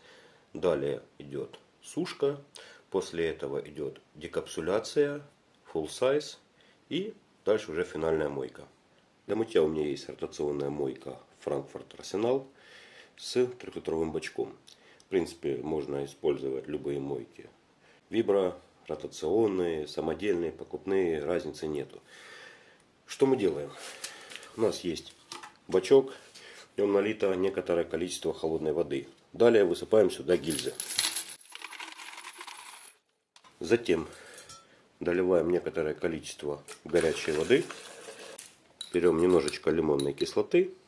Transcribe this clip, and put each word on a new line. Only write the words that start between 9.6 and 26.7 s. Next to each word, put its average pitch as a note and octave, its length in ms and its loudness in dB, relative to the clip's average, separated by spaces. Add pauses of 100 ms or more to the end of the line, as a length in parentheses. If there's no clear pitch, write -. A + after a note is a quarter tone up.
у D#2 60 6
меня D#2 180 0
есть C#2+ 240 -6
ротационная D2 640 -4
мойка C2+ 500 -6 (240)
Frankfurt - 500 -6
Arsenal B2 520 -2 (680)
с - 300 0
трехлитровым D#2+ 680 -4
бачком. - 460 -6 (440)
В - 40 -20
принципе, D#2 520 -2
можно C#2+ 460 -4
использовать C2+ 640 -2
любые C#2+ 320 -4
мойки. C2+ 480 -8 (600)
Вибро, G2 500 2 (280)
ротационные, E2+ 1000 0
самодельные, D#2+ 640 -2
покупные, E2 720 -2
разницы D#2 440 -2
нету. D2 340 -6 (1040)
Что - 220 2
мы C3 100 4
делаем? D2 320 0 (880)
У A2 40 0
нас G#2+ 180 2
есть - 340 -6 (540)
бачок, C3+ 480 6 (580)